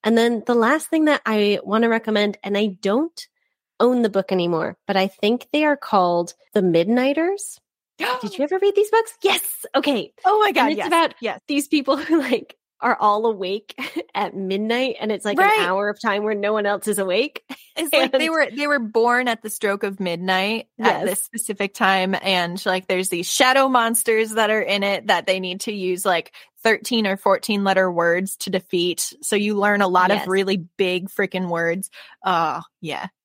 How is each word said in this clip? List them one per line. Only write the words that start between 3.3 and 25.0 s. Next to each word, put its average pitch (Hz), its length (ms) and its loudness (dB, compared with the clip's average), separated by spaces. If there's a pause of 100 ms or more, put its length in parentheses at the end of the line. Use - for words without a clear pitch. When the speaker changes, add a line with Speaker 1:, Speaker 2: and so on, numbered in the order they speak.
Speaker 1:
own 247 220 4
the 220 80 2
book 196 220 -2
anymore, 170 460 0 (100)
but 196 100 0
I 190 100 2
think 220 440 -2
they 302 140 2
are 285 120 2
called 175 560 0 (200)
The 208 80 2
Midnighters. 247 960 0 (400)
Speaker 2:
<gasps> 508 220 -4
Speaker 1:
Did - 160 -8
you 262 60 -2
ever 370 160 -2
read 403 160 2
these 415 160 2
books? 453 300 2
Yes! - 440 -2 (100)
Okay. 262 380 0 (120)
Speaker 2:
Oh 415 140 4
my 415 120 2
God, 262 120 2
Speaker 1:
And 294 80 2
it's 311 80 -2
Speaker 2:
yes, - 80 -4
Speaker 1:
about 330 340 2
Speaker 2:
yes. 220 260 -6
Speaker 1:
these 285 200 -2
people 277 300 2
<laughs> - 0 -
who, 311 220 2
like, 254 360 -4 (260)
are 240 160 2
all 214 280 2
awake 202 500 -4 (200)
<laughs> - 200 -10
at 202 200 -4
midnight, 214 680 -2
and 220 100 -4
it's, 196 140 -6
like, 214 120 -2
Speaker 2:
Right. 415 220 4
Speaker 1:
an 180 60 2
hour 196 240 0
of 202 120 -6
time 208 220 -2
where 214 120 -2
no 202 180 -2
one 214 120 -2
else 202 220 -2
is 208 120 -2
awake. 196 500 -2
<laughs> 269 60 -12 (200)
Speaker 2:
It's 320 180 -2
like 262 180 2
they 269 140 0
Speaker 1:
And 330 60 0
Speaker 2:
were, 311 220 0
they 285 140 -4
were 294 120 2
born 240 500 2
at 233 120 -4
the 214 80 -10
stroke 202 340 -4
of 196 180 -6
midnight 185 680 -2 (120)
at 208 220 0
Speaker 1:
Yes. 185 80 -4
Speaker 2:
this 175 120 -2
specific 202 520 -6
time, 190 480 0
and, 180 440 -2
like, 185 220 -2
there's 185 200 -2
these 175 240 -4
shadow 269 380 4
monsters 226 640 2
that 214 180 2
are 220 120 2
in 196 220 -2
it 196 240 -2